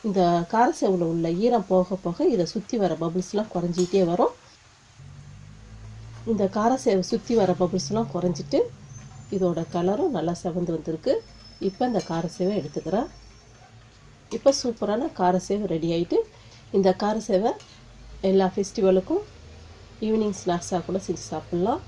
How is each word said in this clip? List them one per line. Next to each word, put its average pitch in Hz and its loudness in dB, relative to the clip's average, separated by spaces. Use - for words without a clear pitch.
இந்த 190 2
கார 226 6
சேவுல 185 2
உள்ள 165 0
ஈரம் 233 2
போக 185 2
போக 175 0
இதை 180 2
சுத்தி 226 -4
வர 165 2
பபிள்ஸ்லாம் 185 -2
குறைஞ்சிக்கிட்டே 180 0
வரும். 254 2
இந்த 202 2
கார 226 4
சேவை 190 4
சுத்தி 233 -2
வர 185 4
பபிள்ஸ்லாம் 196 0
குறைஞ்சிட்டு 180 0
இதோட 175 2
கலரும் 214 0
நல்லா 165 0
செவந்து 170 -2
வந்திருக்கு. 160 -2
இப்ப 247 0
இந்த 190 0
கார 170 -2
சேவை 185 0
எடுத்துக்கிறேன். 196 -4
இப்ப 277 6
சூப்பரான 233 -2
கார 180 4
சேவை 202 -2
ரெடி 165 -2
ஆயிட்டு, 175 0
இந்த 190 4
கார 214 0
சேவை 214 2
எல்லா 190 4
ஃபெஸ்டிவலுக்கும் 190 2
ஈவினிங் 214 0
ஸ்நாக்ஸா 175 -2
கூட 180 -2
செஞ்சு 165 -4
சாப்பிடலாம். 180 -2